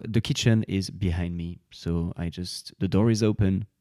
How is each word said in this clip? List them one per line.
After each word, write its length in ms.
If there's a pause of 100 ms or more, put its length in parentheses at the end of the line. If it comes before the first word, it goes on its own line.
the 140
kitchen 460
is 220
behind 480
me, 220 (120)
so 460
I 120
just, 500
the 80
door 240
is 100
open 460 (140)